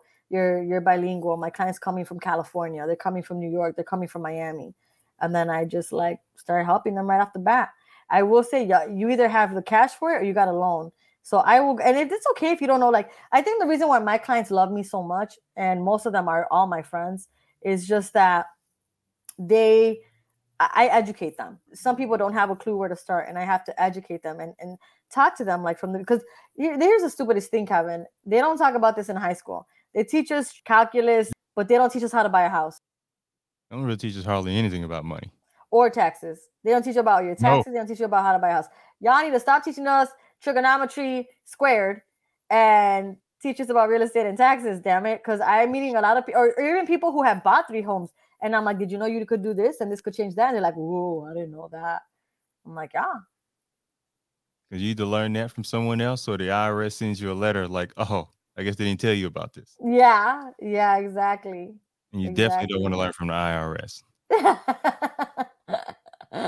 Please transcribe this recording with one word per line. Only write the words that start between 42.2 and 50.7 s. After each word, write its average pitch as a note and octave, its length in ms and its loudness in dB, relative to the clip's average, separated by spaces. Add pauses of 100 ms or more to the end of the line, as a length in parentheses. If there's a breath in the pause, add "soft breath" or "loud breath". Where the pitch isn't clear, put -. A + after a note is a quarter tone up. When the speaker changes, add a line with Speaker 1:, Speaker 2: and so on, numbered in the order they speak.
Speaker 1:
and G3+ 640 4 (260)
teach C4+ 180 -4
us A#3+ 100 -6
about A#3 180 4
real A3+ 140 4
estate A3+ 240 0
and G3+ 120 -6
taxes, A#3+ 420 2
damn F#3 260 0
it. A3 180 -4
'Cause G#3+ 160 -2
I'm A#3+ 320 4
meeting C4+ 240 -2
a A3 40 2
lot G#3 160 4
of B3 100 -2
pe-, - 80 -6
or, A#3+ 220 4
or B3+ 60 -2
even E4+ 240 0
people E4+ 240 0
who C#4+ 140 0
have G3+ 180 2
bought B3+ 240 4
three A3 160 -6
homes. G3 300 -6 (300)
And A3 120 -2
I'm G#3+ 100 2
like, G#3 140 -2
"Did F#3+ 140 -4
you G3+ 60 -6
know G#3+ 80 -4
you A3+ 200 -4
could A3 160 -2
do G#3+ 120 -4
this A#3 260 0
and G3+ 100 -6
this G3+ 100 -8
could G3 140 -10
change G3+ 220 -6
that?" A#3 120 2
And C4 60 -2
they're G3+ 80 -2
like, E3+ 140 0